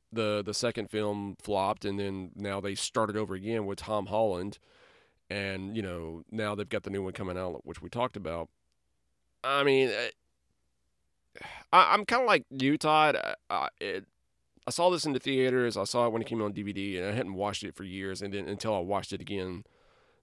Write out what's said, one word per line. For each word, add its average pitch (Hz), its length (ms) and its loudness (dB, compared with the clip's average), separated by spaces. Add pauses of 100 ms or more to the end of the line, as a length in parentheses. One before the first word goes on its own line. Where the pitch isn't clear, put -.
(120)
the, 107 320 0
the 104 100 -4
second 113 360 -2
film 104 500 -2
flopped, 101 440 0
and 98 160 -2
then 98 340 -6
now 98 260 -4
they 101 140 -4
started 104 420 0
over 98 180 -2
again 104 320 -2
with 98 120 -6
Tom 104 280 -2
Holland, 101 520 0 (720)
and, 98 460 -4
you 110 60 -2
know, 85 500 -6
now 107 240 -2
they've 101 120 -4
got 101 160 -2
the 98 60 -6
new 98 120 -2
one 92 100 -4
coming 92 260 -6
out, 90 280 -6
which 85 160 -12
we 87 80 -12
talked 120 260 -2
about. 85 320 -6 (960)
I 139 200 2
mean, 135 260 8
eh, 107 200 -2 (1600)
I, 180 220 8
I'm 208 120 4
kinda 247 180 2
like 202 260 4
you, 135 280 2
Todd. 156 380 6
I, - 180 -2 (160)
I, 71 180 0 (120)
it, 98 260 -6 (600)
I - 60 -4
saw 175 180 4
this 160 160 0
in 151 60 0
the 127 80 0
theaters. 127 560 2
I 101 80 2
saw 120 220 2
it 113 60 2
when 113 100 0
it 107 60 -6
came 117 140 -2
on 104 100 0
D 104 100 -6
V 101 100 -4
D, 98 260 -4
and 90 100 -2
I 104 40 -2
hadn't 101 220 -2
watched 98 300 -2
it 85 120 -10
for 95 80 -10
years, 95 380 -8
and 101 120 -6
then 98 140 -6
until 104 260 -2
I 95 60 0
watched 92 320 -2
it 95 80 -6
again 92 440 -6 (580)